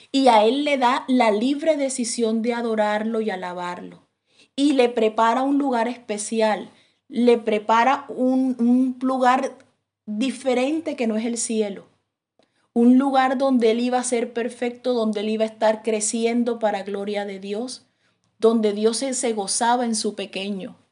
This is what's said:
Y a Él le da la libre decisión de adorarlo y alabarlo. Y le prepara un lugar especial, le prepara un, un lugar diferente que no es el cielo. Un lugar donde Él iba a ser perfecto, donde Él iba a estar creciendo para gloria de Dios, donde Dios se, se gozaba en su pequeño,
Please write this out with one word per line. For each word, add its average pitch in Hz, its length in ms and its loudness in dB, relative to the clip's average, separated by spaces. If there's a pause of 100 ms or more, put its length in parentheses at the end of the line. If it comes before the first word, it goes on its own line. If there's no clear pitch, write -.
(120)
Y 269 160 4
a 214 160 8
Él 262 180 2
le 285 160 0
da 254 300 0
la 247 240 4
libre 285 440 0
decisión 233 640 -2
de 233 120 -2
adorarlo 220 680 -2
y 214 100 -4
alabarlo. 180 760 -10 (480)
Y 285 180 2
le 247 160 4
prepara 226 540 2
un 277 160 0
lugar 247 280 0
especial, 220 840 -4 (380)
le 240 300 4
prepara 220 680 0
un, 254 500 0
un 254 420 2
lugar 262 560 0 (480)
diferente 262 920 -2
que 240 100 -2
no 214 100 -2
es 220 80 -4
el 233 140 -4
cielo. 214 480 -4 (840)
Un 240 260 6
lugar 262 400 2
donde 254 320 2
Él 226 80 0
iba 247 220 0
a 240 40 -6
ser 233 280 -4
perfecto, 240 600 -4
donde 214 260 -2
Él 214 80 -4
iba 220 160 0
a 220 40 -4
estar 220 360 0
creciendo 226 720 0
para 202 240 -2
gloria 202 420 -6
de 196 140 -10
Dios, 208 460 -10 (560)
donde 220 320 2
Dios 214 240 0
se, 269 180 -4
se 247 180 -2
gozaba 233 520 -2
en 233 100 -2
su 214 220 -4
pequeño, 196 600 -8 (160)